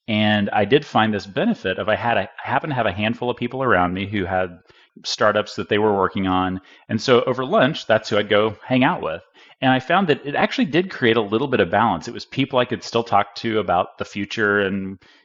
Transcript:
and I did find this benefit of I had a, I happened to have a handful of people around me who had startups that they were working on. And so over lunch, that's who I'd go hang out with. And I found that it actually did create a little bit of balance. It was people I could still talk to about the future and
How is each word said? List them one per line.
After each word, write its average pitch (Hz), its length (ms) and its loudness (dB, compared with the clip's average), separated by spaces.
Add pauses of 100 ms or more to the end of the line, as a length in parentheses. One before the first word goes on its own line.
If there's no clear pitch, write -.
and 107 420 2
I 107 140 2
did 139 220 2
find 110 260 2
this 101 140 -4
benefit 135 520 -2
of 101 120 -2
I 104 60 2
had 113 200 -2
a, 101 60 2
I - 260 -12
happened 135 220 -2
to 139 60 -4
have 117 100 0
a 101 60 0
handful 110 360 -4
of 120 80 -4
people 127 260 -6
around 90 300 2
me 95 140 -4
who 101 180 -4
had 92 260 -2 (540)
startups 104 520 0
that 101 120 -6
they 107 100 2
were 107 160 2
working 95 320 0
on. 92 340 0 (280)
And 110 140 -2
so 127 220 4
over 127 200 -2
lunch, 147 420 0
that's 110 220 0
who 110 80 -2
I'd 104 140 0
go 107 340 2
hang 127 180 2
out 160 200 0
with. 82 180 -6 (400)
And 131 120 2
I 131 80 0
found 180 280 2
that 143 160 0
it 143 100 -6
actually 208 320 0
did 170 240 0
create 113 260 2
a 117 40 4
little 113 280 0
bit 127 120 2
of 90 100 2
balance. 101 380 0
It - 60 -10
was - 100 -12
people 135 340 -2
I 123 60 2
could 117 180 -4
still 117 200 -2
talk 101 340 0
to 110 220 -2
about 92 400 0
the 101 80 -8
future 104 540 0
and 95 380 -2 (260)